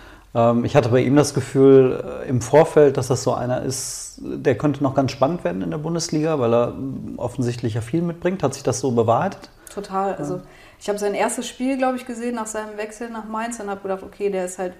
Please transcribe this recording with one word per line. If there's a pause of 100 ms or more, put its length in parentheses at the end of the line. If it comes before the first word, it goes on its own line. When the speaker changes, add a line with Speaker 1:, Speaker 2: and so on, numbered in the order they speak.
(360)
Speaker 1:
Ähm,
ich
hatte
bei
ihm
das
Gefühl, (200)
äh,
im
Vorfeld,
dass
das
so
einer
ist,
der
könnte
noch
ganz
spannend
werden
in
der
Bundesliga,
weil
er,
ähm,
offensichtlich
ja
viel
mitbringt.
Hat
sich
das
so
bewahrheitet? (240)
Speaker 2:
Total.
Also
Speaker 1:
Ja. (380)
Speaker 2:
ich
habe
sein
erstes
Spiel,
glaub
ich,
gesehen
nach
seinem
Wechsel
nach
Mainz
und
hab
gedacht,
okay,
der
ist
halt